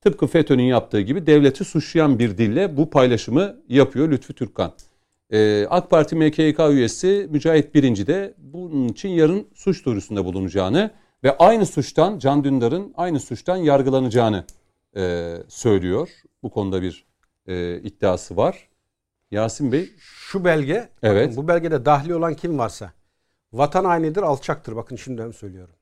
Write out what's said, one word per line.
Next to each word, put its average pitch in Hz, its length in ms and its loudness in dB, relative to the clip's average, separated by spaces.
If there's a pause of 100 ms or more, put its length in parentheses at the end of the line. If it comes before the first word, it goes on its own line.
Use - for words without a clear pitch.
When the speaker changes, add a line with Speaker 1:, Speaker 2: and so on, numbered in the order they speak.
Speaker 1:
tıpkı - 260 0
fetön'ün 139 360 2
yaptığı 120 380 0
gibi 147 260 -4
devleti 147 380 4
suçlayan 151 540 0
bir 110 180 0
dille 135 400 0
bu - 120 0
paylaşımı 127 680 2 (140)
yapıyor 131 420 2
Lütfü - 220 -4
Türkan. 101 400 -6 (560)
Ee, 107 400 2
ak 180 200 -2
Parti 160 260 2
M 156 160 2
K 156 220 0
K 156 180 2
üyesi 180 600 0
Mücahit 151 440 0
Birinci 120 320 2
de 196 300 -2
bunun 147 500 -6
için 147 220 -8
yarın 175 440 2
suç - 320 -4
duyurusunda 101 400 -4
bulunacağını 95 680 0 (320)
ve 139 140 2
aynı 208 280 6
suçtan, 160 540 -2
Can 139 240 2
Dündar'ın 139 540 -2
aynı 165 220 -4
suçtan 175 380 -6
yargılanacağını, 131 840 2 (540)
e, 87 360 -4 (140)
söylüyor. 101 640 -2 (340)
Bu 120 60 -8
konuda 95 320 -4
bir, 90 240 -10 (420)
e, 87 300 -8
iddiası 95 600 -4
var. 143 300 -2 (640)
Yasin 113 400 -4
Bey. 165 180 -2 (100)
Speaker 2:
Şu - 460 -10
belge, 160 440 -2 (140)
Speaker 1:
Evet. 110 260 2
Speaker 2:
bakın 120 140 -8
bu 156 40 -6
belgede 165 380 0
dahli 147 300 2
olan 165 180 -2
kim 170 240 -6
varsa 110 340 -6 (600)
vatan 147 320 0
hainidir, 165 360 0
alçaktır. 143 540 -4
Bakın 117 200 -12
şimdiden 117 360 -12
söylüyorum. 95 500 -20